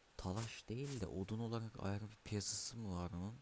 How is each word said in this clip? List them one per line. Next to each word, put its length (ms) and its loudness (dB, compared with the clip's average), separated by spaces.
Talaş 520 -2
değil 320 -2
de 60 2
odun 320 0
olarak 420 0
ayrı 300 2
bir 140 -16
piyasası 520 2
mı 200 0
var 140 2
onun? 320 -2